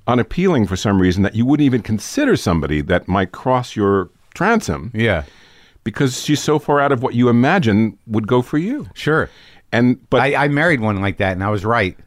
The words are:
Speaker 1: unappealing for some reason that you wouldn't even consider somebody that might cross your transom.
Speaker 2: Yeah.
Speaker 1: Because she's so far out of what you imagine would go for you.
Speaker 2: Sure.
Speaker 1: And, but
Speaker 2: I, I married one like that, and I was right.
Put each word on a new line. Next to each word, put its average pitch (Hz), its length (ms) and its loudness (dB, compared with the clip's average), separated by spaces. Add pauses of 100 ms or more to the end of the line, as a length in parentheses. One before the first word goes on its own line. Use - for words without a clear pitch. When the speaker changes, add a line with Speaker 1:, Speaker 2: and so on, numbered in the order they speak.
Speaker 1:
unappealing 123 600 0
for 95 100 -4
some 101 240 0
reason 92 240 2
that - 100 -2
you 110 100 0
wouldn't 147 220 2
even 123 160 2
consider 208 540 -2
somebody 76 440 -2
that 87 280 -2
might 92 240 -2
cross 127 440 -4
your 98 320 2 (260)
transom. 160 600 -2
Speaker 2:
Yeah. 107 280 0 (640)
Speaker 1:
Because 131 400 -4
she's 147 180 0
so 151 160 0
far 143 220 0
out 143 120 2
of 123 100 0
what 127 120 -4
you 120 140 4
imagine 120 680 2 (100)
would 110 200 -2
go 123 160 2
for 147 160 -4
you. 202 360 -6
Speaker 2:
Sure. 147 340 -2 (440)
Speaker 1:
And, 123 260 2 (120)
but 127 100 2
Speaker 2:
I, 139 240 2
I 143 40 0
married 147 320 0
one 107 200 -2
like 98 180 -2
that, 95 140 0
and 92 100 -4
I 101 80 -2
was 104 140 -4
right. 110 320 0 (100)